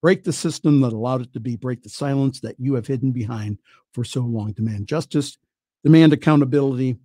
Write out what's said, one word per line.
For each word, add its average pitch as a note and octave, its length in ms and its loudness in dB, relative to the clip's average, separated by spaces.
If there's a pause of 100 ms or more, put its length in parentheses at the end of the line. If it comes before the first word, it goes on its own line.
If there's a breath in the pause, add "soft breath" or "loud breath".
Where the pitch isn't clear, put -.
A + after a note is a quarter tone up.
Break F3 220 2
the E3 80 -4
system D3 500 2
that A#2+ 100 0
allowed B2 300 -4
it B2 100 -14
to B2 80 -10
be. A#2 160 -6
Break B2 260 -8
the G#2 60 -20
silence C#3 520 -2
that A2+ 200 -12
you C3+ 140 -2
have A#2 120 -4
hidden C3 240 -2
behind G#2+ 480 -6 (340 soft breath)
for A#2+ 120 -6
so - 160 -6
long. A2+ 320 -4
Demand G#2+ 340 -6
justice. D3+ 520 -4 (440)
Demand D#3+ 300 8
accountability. C#3 920 2